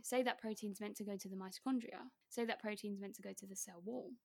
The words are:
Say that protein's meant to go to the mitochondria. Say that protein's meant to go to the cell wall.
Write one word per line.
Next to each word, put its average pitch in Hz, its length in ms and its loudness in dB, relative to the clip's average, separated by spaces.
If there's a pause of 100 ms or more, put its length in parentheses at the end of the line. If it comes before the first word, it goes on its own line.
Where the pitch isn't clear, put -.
Say 254 180 6
that 240 180 4
protein's 208 400 -2
meant 208 180 -2
to 214 60 -4
go 202 120 0
to 190 120 -6
the 190 60 -4
mitochondria. 208 640 0 (300)
Say 233 160 2
that 226 160 2
protein's 208 400 0
meant 196 160 -6
to - 60 -10
go 190 140 -6
to - 80 -8
the 196 120 -8
cell 175 280 -6
wall. 240 260 -2 (140)